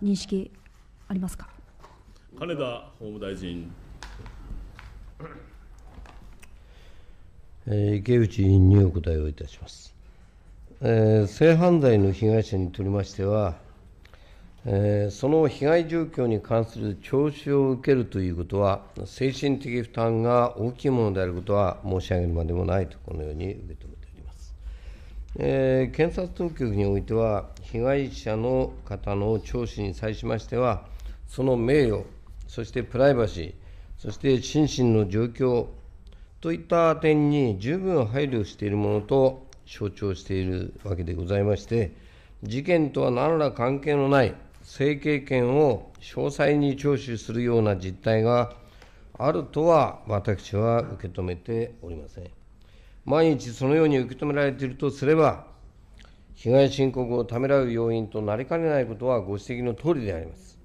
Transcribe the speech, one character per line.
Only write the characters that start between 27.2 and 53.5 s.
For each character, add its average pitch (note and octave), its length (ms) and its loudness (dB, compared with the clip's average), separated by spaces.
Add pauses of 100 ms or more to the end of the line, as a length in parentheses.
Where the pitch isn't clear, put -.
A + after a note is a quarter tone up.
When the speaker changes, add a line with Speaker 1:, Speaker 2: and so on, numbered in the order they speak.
Speaker 3:
被 - 180 -8
害 C3+ 320 0
者 A2 260 -6
の B2+ 340 0 (140)
方 G2+ 300 -6
の G#2 240 0
聴 A#2+ 280 -6
取 G#2 180 -6
に F#2 80 -6
際 A2 220 -6
し A2 100 -10
ま A2+ 140 -2
し - 60 -14
て - 100 -8
は、 A#2+ 300 0 (420)
そ - 160 -6
の C3 140 2
名 B2+ 320 2
誉、 G2 140 -2 (440)
そ - 160 -10
し - 80 -14
て B2 120 -4
プ - 140 -8
ラ C3+ 120 6
イ C#3 60 4
バ A2+ 120 2
シ F2+ 140 -8
ー、 D#2+ 120 -10 (440)
そ A2 140 -10
し - 60 -10
て C3+ 240 2
心 D3+ 220 0
身 B2+ 200 0 (100)
の G#2+ 160 2
状 G#2+ 160 0
況 A#2+ 400 0 (760)
と E3 140 -4
い E3+ 40 -6
っ - 20 -8
た E3 360 4
点 D3+ 340 4
に C3+ 300 2
十 B2+ 200 -2
分 F3+ 260 2
配 C3+ 240 -2
慮 A2+ 160 0
し - 100 -14
て G#2 100 -6
い G#2 40 0
る G#2 80 0
も G#2 160 0
の G#2 80 0
と C3 440 2 (200)
承 - 240 -6
知 - 140 -12
を G2 120 -2
し - 80 -14
て F#2+ 120 -6
い F#2+ 100 0
る F#2 280 -4 (120)
わ F#2 100 -4
け F2 80 -4
で F2 120 -6
ご F2 100 -6
ざ G2 120 0
い G2+ 60 2
ま G2+ 140 2
し - 80 -10
て、 A2+ 260 -2 (520)
事 A#2 200 -6
件 D#3+ 280 2
と C3+ 100 -2
は C3+ 100 2
何 D3 280 2
ら C#3+ 120 0
関 C3 300 -2
係 D3 140 0
の C#3 120 2
な C#3 160 6
い G2 120 0 (280)
性 D3 320 -2
経 C#3+ 240 0
験 C3 380 0
を C3+ 420 2
詳 C#3 320 -4
細 D3 220 2
に C#3+ 240 2
聴 C#3+ 200 0
取 A2+ 200 -6
す - 140 -10
る A#2 120 -2
よ A#2 160 4
う - 20 4
な G#2 140 4
実 F#2 280 -8
態 A2 200 2
が A#2+ 320 2 (640)
あ C3+ 140 0
る E3 120 -2
と D3 220 -2
は D3 420 4
私 G2+ 480 -2
は A#2 260 2
受 G2 280 -8
け F2 40 -16
止 F#2+ 100 -6
め F2+ 120 -4
て A#2 460 -6
お F#2 80 -14
り E2+ 60 -12
ま D2+ 140 -16
せ - 120 -18
ん。 F2+ 80 -16 (760)
万 D#3+ 240 4
一 A#2+ 220 -2